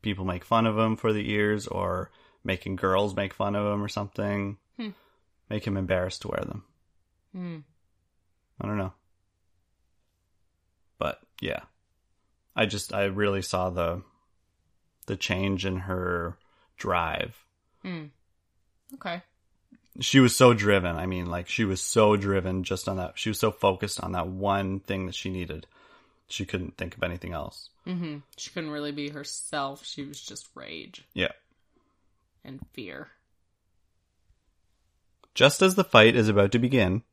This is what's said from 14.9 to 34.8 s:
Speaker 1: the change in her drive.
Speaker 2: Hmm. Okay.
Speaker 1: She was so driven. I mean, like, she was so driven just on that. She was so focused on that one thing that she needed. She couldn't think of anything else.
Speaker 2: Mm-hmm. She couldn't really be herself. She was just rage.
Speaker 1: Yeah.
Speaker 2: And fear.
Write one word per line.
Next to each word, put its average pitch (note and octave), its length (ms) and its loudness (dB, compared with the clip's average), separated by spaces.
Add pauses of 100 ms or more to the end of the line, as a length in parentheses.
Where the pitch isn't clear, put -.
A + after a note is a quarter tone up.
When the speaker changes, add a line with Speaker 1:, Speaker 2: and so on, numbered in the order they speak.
Speaker 1:
the G2 100 -4
change F#2+ 480 -2
in F#2+ 140 -2
her F2+ 580 -4 (400)
drive. F2 680 -4 (400)
Speaker 2:
Hmm. E3+ 240 -10 (880)
Okay. F3+ 280 -10 (760)
Speaker 1:
She C3+ 200 6
was B2 160 8
so B2 160 10
driven. G2+ 440 2
I E2+ 100 -4
mean, F2+ 200 -4
like, F2 220 -6
she - 160 0
was F#2+ 160 -2
so G#2+ 360 6
driven F#2+ 480 0
just - 240 -4
on F#2+ 80 -2
that. F2+ 220 -6
She A2 120 -2
was G#2 80 -4
so G#2+ 140 2
focused G2+ 500 0
on F2+ 100 -6
that F2+ 160 -2
one F#2+ 520 0
thing F#2+ 260 -4
that F2+ 80 -10
she - 160 -6
needed. F2+ 360 -8 (640)
She - 160 -6
couldn't F2+ 320 -6
think F2 200 -10
of - 60 -4
anything F2 300 -6
else. - 380 -10 (160)
Speaker 2:
Mm-hmm. E3+ 320 -6 (180)
She - 140 -12
couldn't D#3 200 -8
really D3 220 -6
be D3 180 -6
herself. C#3+ 760 -8
She - 180 -10
was D3 160 -14
just - 340 -16
rage. C2 500 -14 (100)
Speaker 1:
Yeah. F#2+ 180 -2 (1120)
Speaker 2:
And C3+ 160 -16 (120)
fear. F2+ 360 -14 (2250)